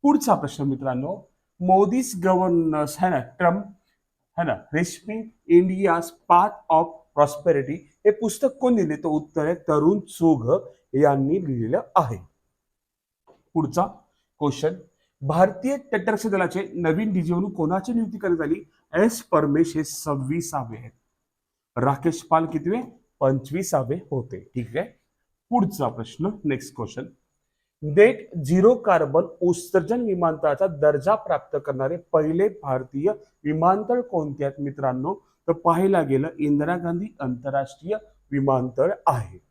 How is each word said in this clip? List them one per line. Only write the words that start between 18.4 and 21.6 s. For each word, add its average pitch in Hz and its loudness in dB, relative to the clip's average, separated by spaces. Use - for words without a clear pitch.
आली? 160 -2
एस - -2
परमेश 156 2
हे 156 -2
सव्वीसावे 139 -6
आहेत. 113 -18